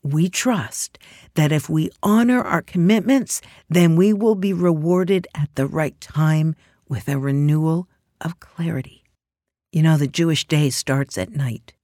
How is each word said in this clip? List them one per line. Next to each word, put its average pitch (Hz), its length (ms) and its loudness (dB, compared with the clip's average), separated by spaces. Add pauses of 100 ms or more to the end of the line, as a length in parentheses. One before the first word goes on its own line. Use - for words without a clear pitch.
We 156 260 0
trust - 680 -4 (360)
that 151 160 2
if 151 200 -2
we 156 200 -2 (120)
honor 240 400 2
our - 180 -2
commitments, 208 800 0 (300)
then 160 260 4
we 196 160 4
will 220 220 2
be 196 180 -2
rewarded 175 800 0
at 147 200 -4
the 135 120 -2
right 151 320 -4
time 156 560 0 (360)
with 113 180 -6
a 143 100 -2
renewal 151 680 0 (320)
of 165 180 -10
clarity. - 640 -8 (680)
You 156 100 2
know, 160 140 4
the 143 100 0
Jewish 165 400 -2
day 151 220 2
starts 135 480 -4
at 95 180 -6
night. 131 380 -6 (120)